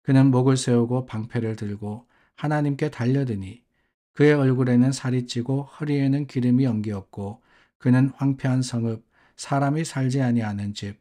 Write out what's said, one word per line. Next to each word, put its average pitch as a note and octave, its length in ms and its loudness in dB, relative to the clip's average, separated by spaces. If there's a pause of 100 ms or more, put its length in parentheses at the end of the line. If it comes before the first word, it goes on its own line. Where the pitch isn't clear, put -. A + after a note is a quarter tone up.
그는 C3+ 300 4
목을 B2+ 260 4
세우고 B2 480 0
방패를 A2 500 -6
들고 G#2 540 -10 (280)
하나님께 D3 540 -2
달려드니 A#2+ 720 -4 (520)
그의 D3 180 6
얼굴에는 C3 580 4
살이 B2+ 360 -4
찌고 C3+ 380 -4
허리에는 C#3+ 640 -2
기름이 B2 380 2
엉기었고 G#2 800 -6 (340)
그는 C3 400 4
황폐한 C3+ 460 -2
성읍, A#2 420 -4 (320)
사람이 C#3+ 480 -2
살지 C3 380 -2
아니하는 G#2+ 500 -2
집 G2+ 280 -10